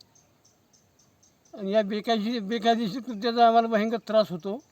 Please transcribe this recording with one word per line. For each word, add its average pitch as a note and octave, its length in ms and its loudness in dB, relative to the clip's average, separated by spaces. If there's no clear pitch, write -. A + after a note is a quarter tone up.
आणि G3 160 -6
या A3 100 2
बेकायदेशीर, G#3+ 600 -2
बेकायदेशीर A3+ 600 0
कृत्याचा A#3 460 2
आम्हाला A3+ 200 4
भयंकर A3+ 300 0
त्रास G#3+ 340 0
होतो F3+ 400 -8